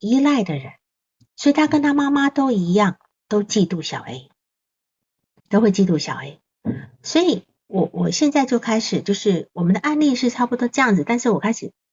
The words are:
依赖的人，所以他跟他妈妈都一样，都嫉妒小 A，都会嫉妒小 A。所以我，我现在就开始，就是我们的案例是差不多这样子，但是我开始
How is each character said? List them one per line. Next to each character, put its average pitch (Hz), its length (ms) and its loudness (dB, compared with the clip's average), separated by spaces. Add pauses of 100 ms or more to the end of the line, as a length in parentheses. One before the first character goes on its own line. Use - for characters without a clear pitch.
依 233 180 2
赖 277 240 2
的 165 120 -4
人， 131 180 -12 (640)
所 - 120 2
以 285 40 6
他 311 140 2
跟 294 140 0
他 285 120 2
妈 285 180 0
妈 277 180 2
都 269 220 0
一 180 220 0
样， 196 240 2 (320)
都 208 120 0
嫉 202 240 0
妒 165 160 -4
小 135 200 -10
A， 123 280 -16 (1200)
都 202 120 2
会 214 100 4
嫉 190 140 2
妒 175 120 2
小 - 200 -6
A。 143 240 -16 (600)
所 - 200 0
以 311 240 0 (220)
我， - 260 -2
我 175 180 0
现 285 200 0
在 277 140 2
就 240 140 0
开 226 220 -2
始， 196 200 -4
就 202 120 -2
是 190 400 -2
我 175 100 -4
们 175 100 4
的 208 60 0
案 302 220 0
例 285 140 4
是 247 140 0
差 240 160 -2
不 240 120 -2
多 240 100 -2
这 269 140 -2
样 226 140 4
子， 147 100 0
但 240 140 0
是 240 100 -2
我 202 100 0
开 214 140 -2
始 - 180 -10 (220)